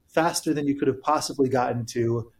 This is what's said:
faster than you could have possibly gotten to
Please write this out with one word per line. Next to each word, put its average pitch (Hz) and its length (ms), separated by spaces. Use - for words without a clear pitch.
faster 165 460
than 143 140
you 139 100
could 139 100
have 131 140
possibly 139 480
gotten 123 380
to 117 520